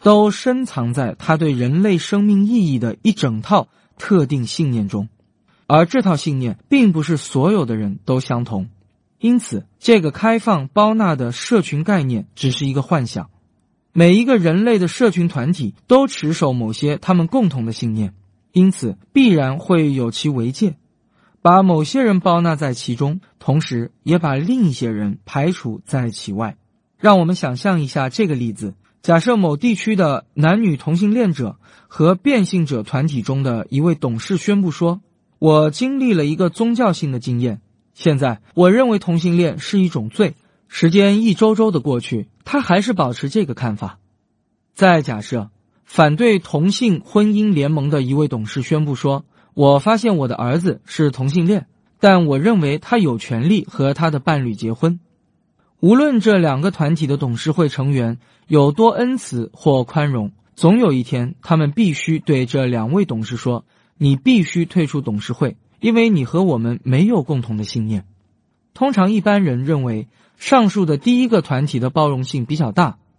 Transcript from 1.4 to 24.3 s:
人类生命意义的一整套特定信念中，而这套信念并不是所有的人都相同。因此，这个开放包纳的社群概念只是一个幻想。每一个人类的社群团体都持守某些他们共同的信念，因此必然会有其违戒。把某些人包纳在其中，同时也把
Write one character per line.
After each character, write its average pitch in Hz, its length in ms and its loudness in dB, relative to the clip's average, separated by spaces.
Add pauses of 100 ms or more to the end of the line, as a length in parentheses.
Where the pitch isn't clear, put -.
人 127 300 0
类 202 160 2
生 202 260 -2
命 202 220 2
意 208 260 0
义 127 60 0
的 113 240 -4
一 - 100 4
整 113 280 -2
套 165 280 0 (280)
特 170 300 2
定 131 200 -4
信 139 260 -4
念 110 160 -2
中， 101 200 -6 (600)
而 156 180 4
这 254 160 0
套 185 140 0
信 139 240 -4
念 120 180 -6 (100)
并 254 240 4
不 156 120 -2
是 160 120 0
所 143 360 0
有 196 120 0
的 113 120 -4
人 104 280 -6
都 131 140 0
相 123 240 -4
同。 113 260 -6 (520)
因 240 180 2
此， - 280 -6 (120)
这 226 220 4
个 156 100 -2
开 226 300 -2
放 160 260 -2
包 208 280 2
纳 202 200 0
的 123 160 -4
社 196 320 0
群 147 220 -4
概 190 180 0
念 123 320 -4
只 135 160 -2
是 135 160 -6
一 135 60 -4
个 135 100 -2
幻 135 240 -2
想。 101 240 -10 (640)
每 170 220 6
一 226 100 4
个 247 140 2
人 170 260 2
类 233 140 2
的 180 80 0
社 220 240 2
群 170 160 -2
团 147 260 -2
体 117 220 -4 (140)
都 269 180 6
持 156 260 -6
守 151 200 0
某 117 200 -4
些 147 260 -4
他 - 160 0
们 170 120 2
共 233 220 0
同 127 180 -4
的 113 60 -6
信 113 220 -6
念， 104 200 -4 (380)
因 185 180 4
此 117 260 -6 (160)
必 262 160 6
然 143 300 2
会 160 340 0
有 127 200 -2
其 - 160 -4
违 127 240 -2
戒。 170 240 -2 (680)
把 180 200 6
某 175 200 2
些 262 200 -2
人 202 180 2
包 170 200 2
纳 170 140 0
在 143 200 -4
其 120 200 -6
中， 143 260 -4 (200)
同 143 200 0
时 117 300 -6 (140)
也 165 140 0
把 151 180 -2